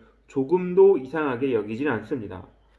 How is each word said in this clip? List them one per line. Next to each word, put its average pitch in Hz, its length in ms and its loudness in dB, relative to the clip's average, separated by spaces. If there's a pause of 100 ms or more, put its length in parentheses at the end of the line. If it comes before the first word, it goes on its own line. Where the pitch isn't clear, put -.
(280)
조금도 180 720 4
이상하게 135 540 -2
여기진 113 360 -2
않습니다. 104 580 -6 (320)